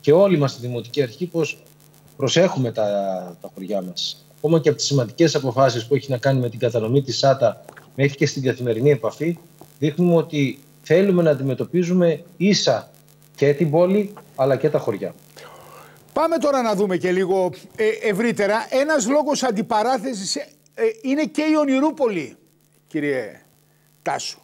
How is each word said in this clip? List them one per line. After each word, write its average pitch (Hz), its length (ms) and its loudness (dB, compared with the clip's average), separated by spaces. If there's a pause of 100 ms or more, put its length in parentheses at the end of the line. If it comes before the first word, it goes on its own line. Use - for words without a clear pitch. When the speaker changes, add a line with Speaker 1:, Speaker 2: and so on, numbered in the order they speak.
Speaker 1:
και 139 120 4
όλοι 185 260 6
μας 139 120 2
στη - 100 -16
Δημοτική 123 420 -6
Αρχή 135 240 -4
πως 165 320 -4 (580)
προσέχουμε 135 560 0
τα, 110 140 0 (540)
τα 98 140 -14
χωριά 95 280 -6
μας. - 420 -10 (120)
Ακόμα 160 240 2
και 156 80 2
από 139 100 0
τις - 80 -4
σημαντικές 139 480 2
αποφάσεις 127 520 0
που 143 80 2
έχει 139 160 -2
να 127 60 -2
κάνει 135 240 0
με 120 100 -2
την 113 80 -14
κατανομή 117 440 0
της 120 160 -6
σάτα 127 460 2 (320)
μέχρι 139 200 0
και 156 100 0
στην 139 160 -4
καθημερινή 123 480 0
επαφή, 147 480 -2 (400)
δείχνουμε 170 360 0
ότι 151 440 0 (240)
θέλουμε 180 400 2
να 160 80 4
αντιμετωπίζουμε 156 920 0 (140)
ίσα 160 540 0 (460)
και 143 180 2
την 151 160 0
πόλη, 190 420 2 (240)
αλλά 131 200 2
και 147 140 0
τα 147 80 -2
χωριά. 98 360 -6 (1000)
Speaker 2:
Πάμε 330 240 0
τώρα 277 260 0
να 220 120 0
δούμε 185 220 0
και 180 160 0
λίγο, 185 380 0 (260)
ε, 220 320 0
ευρύτερα. 214 600 0
Ένας 277 380 0
λόγος 285 340 0
αντιπαράθεσης, 226 920 -2
ε, 294 100 -10 (280)
ε, 220 80 -4 (200)
είναι 277 220 0
και - 180 -4
η 311 180 2
Ονειρούπολη, 262 760 0 (500)
κύριε 131 540 -4 (600)
Τάσο - 420 -6